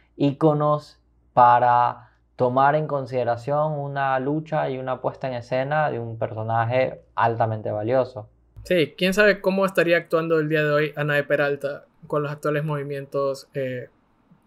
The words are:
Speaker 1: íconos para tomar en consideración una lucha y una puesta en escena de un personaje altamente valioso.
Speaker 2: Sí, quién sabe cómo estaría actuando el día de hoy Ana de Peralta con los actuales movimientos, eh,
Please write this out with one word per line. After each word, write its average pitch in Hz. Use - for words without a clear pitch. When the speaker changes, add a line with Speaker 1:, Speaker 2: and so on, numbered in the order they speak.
Speaker 1:
íconos 147
para 120
tomar 131
en 156
consideración 139
una 139
lucha 151
y 131
una 127
puesta 135
en 131
escena 139
de 123
un 113
personaje 113
altamente 110
valioso. 107
Speaker 2:
Sí, 170
quién 185
sabe 196
cómo 190
estaría 170
actuando 165
el 151
día 156
de 151
hoy 147
Ana 147
de 143
Peralta 143
con 151
los 147
actuales 147
movimientos, 139
eh, 127